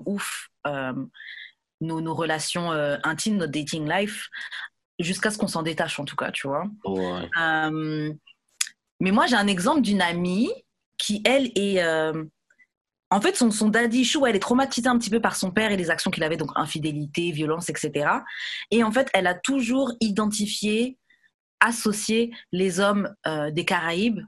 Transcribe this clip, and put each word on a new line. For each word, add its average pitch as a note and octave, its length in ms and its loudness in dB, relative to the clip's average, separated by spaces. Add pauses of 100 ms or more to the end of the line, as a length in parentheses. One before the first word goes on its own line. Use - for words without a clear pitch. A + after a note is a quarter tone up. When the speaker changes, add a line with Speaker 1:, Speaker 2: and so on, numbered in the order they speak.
Speaker 1:
ouf, - 420 -6 (200)
euh, C3+ 240 -4 (880)
nos, D#3+ 200 -4
nos D#3+ 140 -4
relations, D#3+ 560 -2
euh, D3 320 0
intimes, D#3+ 360 0
notre D#3+ 120 -2
dating D3+ 400 -4
life, G#3 380 -2 (720)
jusqu'à F#3 320 0
ce G#3+ 60 -6
qu'on G#3 100 0
s'en E3 160 -4
détache, D#3+ 340 -2
en C#3+ 60 -6
tout - 100 -10
cas, B2+ 160 -2
tu - 160 -6
vois. C#3+ 180 -2 (200)
Speaker 2:
Ouais. F#3 440 -2 (120)
Speaker 1:
Euh, D#3 720 0 (880)
mais F#3 100 2
moi, C4+ 160 4
j'ai B3 80 2
un G3+ 140 4
exemple G3+ 320 2
d'une G3+ 200 4
amie F3+ 480 2 (480)
qui, G#3 280 -2
elle, B3+ 320 4
est, G3 260 2
euh, D#3+ 420 0 (840)
en G3+ 100 4
fait, G4 160 2
son, A#3 140 4
son G#3+ 180 2
daddy A#3 340 4
issue, B3 220 2
elle A3+ 120 4
est - 20 2
traumatisée B3 480 2
un B3 120 6
petit A#3 120 -2
peu A3+ 100 2
par G3 140 2
son F#3+ 160 -2
père A3 220 2
et G3 40 2
les E3+ 140 0
actions E3 220 0
qu'il D#3+ 100 0
avait, D#3+ 140 0
donc D#3 180 -4
infidélité, D3+ 800 -2
violence, D#3 360 -2
et D3+ 80 -4
cetera. D#3+ 480 0 (460)
Et A3+ 140 6
en G#3+ 80 0
fait, C4 200 2
elle F#3 140 2
a F3+ 80 2
toujours B3+ 640 0
identifié, G#3+ 1000 -2 (600)
associé A3+ 760 2 (200)
les F3+ 260 0
hommes, G3+ 340 2 (140)
euh, D3+ 240 -2
des E3 140 -2
Caraïbes, F3 640 0